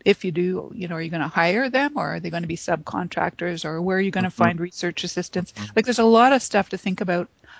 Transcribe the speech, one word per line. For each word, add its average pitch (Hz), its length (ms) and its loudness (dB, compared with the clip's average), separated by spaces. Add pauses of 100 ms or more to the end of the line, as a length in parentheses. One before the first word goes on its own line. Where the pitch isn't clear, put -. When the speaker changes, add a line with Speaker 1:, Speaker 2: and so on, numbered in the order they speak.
Speaker 1:
if 202 200 -8
you 185 60 -4
do, 180 440 -4
you 180 120 -8
know, 170 100 -8
are 160 60 -6
you 165 80 -8
gonna 160 180 -4
hire 180 420 0
them, 277 260 0
or 156 180 -4
are 170 60 -6
they 170 100 -8
gonna 170 160 -6
be 160 100 -6
subcontractors, 170 1080 -4
or 160 180 -4
where 185 160 0
are - 20 2
you 196 100 2
gonna 185 180 0
Speaker 2:
Mm-hmm. 175 160 0
Speaker 1:
find 170 160 2
research 175 440 -4
assistants? 180 480 -4
Speaker 2:
Mm-hmm. 208 220 -10
Speaker 1:
Like, 226 120 4
there's 240 120 2
a 233 60 6
lot 226 300 8
of 254 80 4
stuff - 280 0
to 190 80 -4
think 185 220 -2
about, 180 280 0 (320)